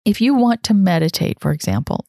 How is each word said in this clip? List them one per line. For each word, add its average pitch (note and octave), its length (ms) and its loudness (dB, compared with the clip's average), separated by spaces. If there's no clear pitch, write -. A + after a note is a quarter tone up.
If G#3 160 0
you B3+ 120 4
want A#3+ 300 2
to - 100 0
meditate, F3 680 0
for D3+ 120 -2
example, D3+ 580 -4